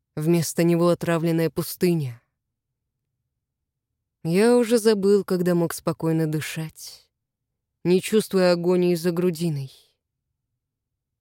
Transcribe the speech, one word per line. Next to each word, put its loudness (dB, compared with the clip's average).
Вместо 0
него 2
отравленная 0
пустыня. -2
Я 2
уже 2
забыл, 2
когда 0
мог 0
спокойно -2
дышать, -10
не 4
чувствуя 0
агонии 2
за -2
грудиной. -4